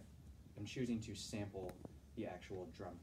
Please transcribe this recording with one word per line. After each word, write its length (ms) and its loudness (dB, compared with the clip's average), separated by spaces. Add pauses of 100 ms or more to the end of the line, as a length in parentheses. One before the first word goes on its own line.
(580)
am 80 0
choosing 340 6
to 140 0
sample 580 0 (440)
the 100 4
actual 500 0
drum 260 -2